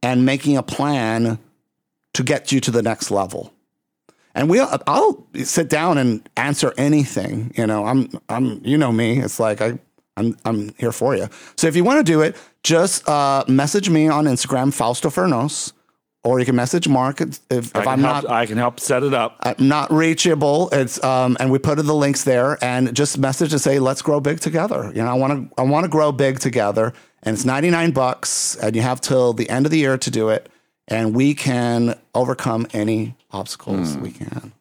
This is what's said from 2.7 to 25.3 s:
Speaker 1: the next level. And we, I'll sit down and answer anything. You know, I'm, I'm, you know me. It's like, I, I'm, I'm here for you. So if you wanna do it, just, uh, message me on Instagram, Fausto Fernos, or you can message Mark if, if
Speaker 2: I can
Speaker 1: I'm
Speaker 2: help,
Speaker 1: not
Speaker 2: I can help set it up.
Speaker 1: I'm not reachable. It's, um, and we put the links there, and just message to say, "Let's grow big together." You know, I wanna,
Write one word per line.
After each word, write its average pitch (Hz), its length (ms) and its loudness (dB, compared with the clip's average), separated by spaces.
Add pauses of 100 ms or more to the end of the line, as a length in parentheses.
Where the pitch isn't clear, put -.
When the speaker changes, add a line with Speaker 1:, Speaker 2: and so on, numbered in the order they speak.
Speaker 1:
the 117 120 2
next 113 280 -4
level. 98 420 -4 (840)
And 139 160 0
we, 214 100 4
I'll 269 680 0 (160)
sit 160 260 -2
down 160 300 2
and 120 380 0
answer 139 400 0
anything. 127 800 0
You 117 100 0
know, 107 200 -2
I'm, 127 220 0 (200)
I'm, 113 360 -2
you 131 140 0
know 131 140 2
me. 113 260 0
It's - 220 -4
like, 110 200 0
I, 113 180 -2 (380)
I'm, 110 280 -2
I'm 107 340 -4
here 117 140 -2
for 127 240 0
you. 92 120 -4 (280)
So - 120 0
if 156 80 0
you 175 80 4
wanna 277 180 4
do 160 180 4
it, 151 160 0 (260)
just, 165 460 2
uh, 139 400 2
message 147 400 2
me 156 200 4
on 151 180 2
Instagram, 131 480 0
Fausto 123 340 -2
Fernos, 151 640 -2 (520)
or 127 160 2
you 127 40 2
can 127 120 0
message 127 320 0
Mark 131 320 0
if, 156 280 -6
if 120 260 -4
Speaker 2:
I 104 80 -2
can 107 60 0
Speaker 1:
I'm 131 120 2
Speaker 2:
help, 143 240 0
Speaker 1:
not 120 80 -6
Speaker 2:
I 117 140 2
can 110 120 -4
help 123 220 -2
set 131 220 0
it 139 120 0
up. 113 280 -2
Speaker 1:
I'm 131 260 2
not 147 240 2
reachable. 156 800 2
It's, 135 300 0
um, 127 380 2
and 131 100 2
we 135 80 4
put 147 200 0
the 151 160 0
links 143 300 0
there, 131 380 2
and 123 320 0
just 143 240 0
message 139 340 0
to 151 60 0
say, 139 200 2
"Let's 135 240 0
grow 147 180 0
big 143 200 -2
together." 156 540 -4
You 110 80 -2
know, 113 80 0
I 123 40 -2
wanna, 135 420 -2